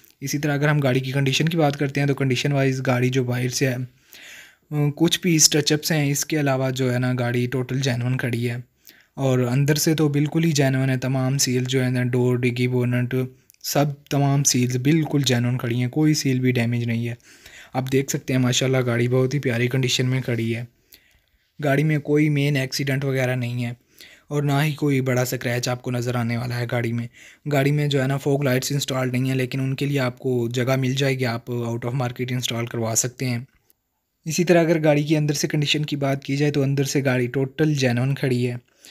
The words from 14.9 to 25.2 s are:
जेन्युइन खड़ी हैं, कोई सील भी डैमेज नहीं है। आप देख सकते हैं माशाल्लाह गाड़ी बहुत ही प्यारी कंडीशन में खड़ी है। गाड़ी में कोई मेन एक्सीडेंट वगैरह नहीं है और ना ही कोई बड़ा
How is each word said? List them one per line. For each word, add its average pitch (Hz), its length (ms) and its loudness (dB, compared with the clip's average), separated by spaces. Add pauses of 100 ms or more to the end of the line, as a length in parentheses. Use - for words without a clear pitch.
जेन्युइन 123 340 2
खड़ी 120 220 -2
हैं, 123 120 0
कोई 156 240 2
सील 131 240 0
भी 127 140 2
डैमेज 120 340 0
नहीं 117 180 -2
है। 120 120 -8 (580)
आप 131 140 -2
देख 135 220 0
सकते 139 220 -4
हैं 127 60 2
माशाल्लाह 127 440 2
गाड़ी 120 240 0
बहुत 127 260 2
ही 147 60 -2
प्यारी 123 280 0
कंडीशन 127 380 0
में 131 160 0
खड़ी 117 300 -2
है। 117 160 -6 (920)
गाड़ी 143 240 2
में 156 180 2
कोई 151 280 2
मेन 143 280 2
एक्सीडेंट 135 480 -2
वगैरह 131 300 0
नहीं 120 280 -4
है 120 120 -6 (560)
और 147 120 0
ना 143 180 2
ही 151 120 0
कोई 143 280 0
बड़ा 127 240 0